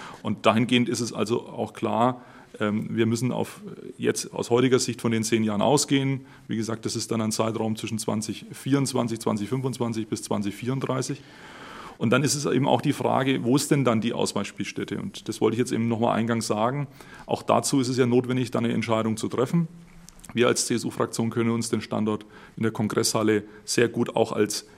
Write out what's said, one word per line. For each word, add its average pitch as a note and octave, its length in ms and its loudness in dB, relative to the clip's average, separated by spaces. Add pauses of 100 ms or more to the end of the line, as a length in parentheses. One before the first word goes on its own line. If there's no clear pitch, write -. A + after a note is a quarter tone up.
(220)
Und G#2+ 220 -4
dahingehend A#2 440 4
ist A#2+ 120 -2
es A2+ 140 -4
also A2 320 -2
auch - 260 -8
klar, A#2 500 0 (360)
ähm, G#2+ 320 0
wir A2+ 160 2
müssen A#2 260 0
auf, A2 300 -6 (340)
jetzt - 380 -2
aus - 160 -2
heutiger B2 280 4
Sicht A#2 220 -2
von A#2 120 0
den A2+ 120 0
zehn A2 200 2
Jahren G#2 180 0
ausgehen. C3+ 640 2 (220)
Wie - 80 -2
gesagt, A2 280 -4
das G#2+ 120 -4
ist A2+ 140 -6
dann A2+ 120 0
ein A2 100 0
Zeitraum A2 440 0
zwischen A2 220 -6
zwanzig G#2+ 540 -4
vierundzwanzig, B2 680 0
zwanzig G#2+ 280 -2
fünfundzwanzig A#2+ 600 -4
bis G#2 140 -6
zwanzig G2+ 320 -2
vierunddreißig. C3 680 -4 (800)
Und A#2 80 2
dann B2+ 140 6
ist C3+ 120 2
es C#3+ 120 -4
eben C3+ 200 2
auch B2+ 140 4
die C#3+ 140 2
Frage, B2 500 0
wo B2 120 4
ist C#3+ 140 2
denn C#3 140 4
dann A2+ 160 4
die A2+ 140 -2
Ausweichspielstätte? G2+ 840 -4
Und G2+ 300 -10
das G#2+ 140 -4
wollte A2 140 4
ich - 20 -4
jetzt B2 120 0
eben A#2 160 0
nochmal A2+ 300 2
eingangs A2+ 300 -2
sagen. B2 400 0 (400)
Auch - 160 -4
dazu A2+ 360 2
ist B2 100 2
es B2+ 100 -2
ja B2+ 80 4
notwendig, B2 440 2
dann A#2 140 -2
eine A#2 80 0
Entscheidung A2 460 0
zu - 100 -4
treffen. D#3+ 400 0 (640)
Wir A2+ 140 4
als A#2+ 180 2
C-S-U-Fraktion A2+ 640 -2
können A#2 220 0
uns A#2 180 -2
den G#2+ 140 -2
Standort G#2+ 420 -2 (320)
in - 60 -4
der A2 100 2
Kongresshalle G#2+ 720 2 (220)
sehr A#2 220 2
gut - 280 -2
auch A2+ 160 2
als G#2 340 0 (120)